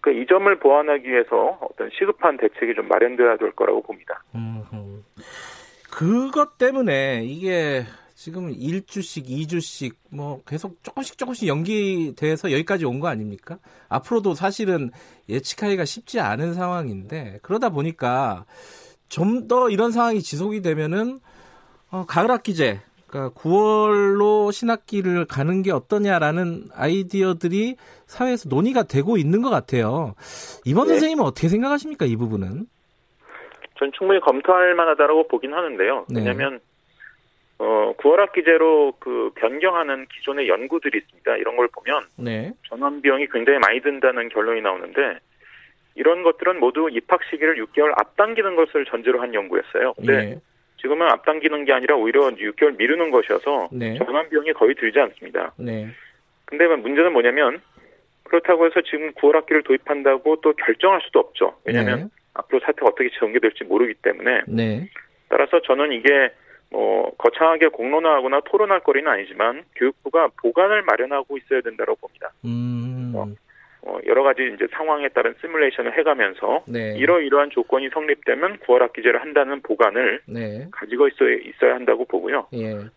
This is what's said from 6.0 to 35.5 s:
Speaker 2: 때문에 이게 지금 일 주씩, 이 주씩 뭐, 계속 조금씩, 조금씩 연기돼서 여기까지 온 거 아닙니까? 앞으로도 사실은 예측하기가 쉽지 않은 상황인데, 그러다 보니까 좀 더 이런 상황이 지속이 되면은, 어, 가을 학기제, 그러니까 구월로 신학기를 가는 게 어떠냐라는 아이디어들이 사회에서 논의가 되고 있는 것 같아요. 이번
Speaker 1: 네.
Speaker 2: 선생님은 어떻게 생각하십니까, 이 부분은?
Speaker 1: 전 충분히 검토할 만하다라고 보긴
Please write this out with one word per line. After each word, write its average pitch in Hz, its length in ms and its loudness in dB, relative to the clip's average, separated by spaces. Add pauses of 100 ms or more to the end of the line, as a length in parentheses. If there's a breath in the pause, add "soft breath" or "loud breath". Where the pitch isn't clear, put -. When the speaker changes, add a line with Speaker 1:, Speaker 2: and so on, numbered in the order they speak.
Speaker 2:
때문에 143 680 0
이게 151 600 -2 (380 loud breath)
지금 170 320 -10
일 165 320 -6
주씩, 165 420 -10
이 147 200 -6
주씩 160 460 -8 (180)
뭐, 143 340 -12
계속 165 380 -10
조금씩, - 340 -12
조금씩 247 300 -4
연기돼서 165 1040 -2
여기까지 165 320 -2
온 131 160 -2
거 165 80 -4
아닙니까? 107 500 -10 (300 soft breath)
앞으로도 202 460 -2
사실은 180 560 -2 (380 soft breath)
예측하기가 180 560 -4
쉽지 233 360 -8
않은 143 340 -2
상황인데, 139 880 -8
그러다 226 280 -2
보니까 135 720 -4 (640 loud breath)
좀 226 400 -2
더 247 220 2
이런 214 200 0
상황이 233 300 0
지속이 196 420 -6
되면은, 180 560 -2 (720 soft breath)
어, 185 160 -8
가을 196 240 0
학기제, 160 480 0 (300)
그러니까 135 260 -8
구월로 208 1160 2
신학기를 202 720 -2
가는 160 380 -2
게 190 100 0
어떠냐라는 170 1040 0
아이디어들이 185 1000 0 (320 soft breath)
사회에서 247 420 -4
논의가 214 360 2
되고 156 320 0
있는 170 260 2
것 262 80 0
같아요. 127 640 -2 (500 loud breath)
이번 170 220 2
Speaker 1:
네. 330 60 2
Speaker 2:
선생님은 311 320 2
어떻게 151 240 -2
생각하십니까, 277 580 -2
이 117 80 0
부분은? 110 520 -6 (1120 loud breath)
Speaker 1:
전 139 180 -2
충분히 190 220 2
검토할 180 560 4
만하다라고 156 500 4
보긴 135 280 -4